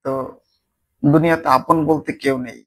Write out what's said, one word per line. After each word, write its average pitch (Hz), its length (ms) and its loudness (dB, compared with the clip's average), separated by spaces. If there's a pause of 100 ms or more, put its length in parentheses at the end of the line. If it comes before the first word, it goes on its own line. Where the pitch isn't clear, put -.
তো 135 80 -4 (880)
দুনিয়াতে 160 460 2
আপন 165 280 2 (100)
বলতে 156 260 -2
কেউ 139 260 -2
নেই। 120 280 -12